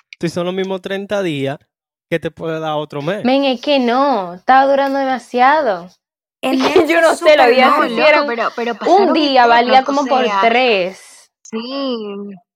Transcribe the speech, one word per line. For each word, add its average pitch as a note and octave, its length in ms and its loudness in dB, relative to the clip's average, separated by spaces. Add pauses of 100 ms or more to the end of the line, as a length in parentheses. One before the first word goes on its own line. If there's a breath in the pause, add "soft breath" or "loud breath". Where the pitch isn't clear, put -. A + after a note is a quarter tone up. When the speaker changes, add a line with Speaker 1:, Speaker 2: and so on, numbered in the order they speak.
(200)
Speaker 1:
si F3 80 -4
son F3 180 -6
los F#3 80 -4
mismos F#3+ 280 -6
treinta G3 400 -6
días C#3+ 360 -6 (520)
que E3 100 -4
te D#3+ 100 -8
puede D#3+ 300 -8
dar D#3 140 -6
otro D3+ 280 -8
mes. G3 220 -6
Speaker 2:
Men, C4+ 200 0
es B3+ 160 -2
que C#4+ 200 0
no, A#3+ 540 -2
estaba C4+ 360 2
durando C#4 280 0
demasiado. B3 880 0 (540)
Speaker 3:
Enero - 0 -
Speaker 2:
<laughs> C4+ 440 2
Yo E4 140 2
no E4 160 4
Speaker 3:
fue E4 160 2
Speaker 2:
sé, D4+ 40 6
los C4 120 4
días C4 260 4
Speaker 3:
súper D4 160 0
Speaker 2:
se A3+ 60 -6
Speaker 4:
No, C4 60 0
Speaker 2:
hicieron D4+ 260 4
Speaker 4:
loco, A#3+ 80 -6
pero, A3 180 -4
pero A#3 180 -4
Speaker 2:
un G#3 60 -10
Speaker 4:
pasaron E4 360 2
Speaker 2:
día C#4 300 2
Speaker 4:
cosas, A#3 40 4
Speaker 2:
valía A#3+ 320 4
Speaker 4:
o C4 40 0
Speaker 2:
como C#4 220 -2
por C4 180 0
Speaker 4:
sea, G3+ 180 -2
Speaker 2:
tres. A3+ 880 -2 (120)
Speaker 4:
Sí. A#3+ 640 -8 (500)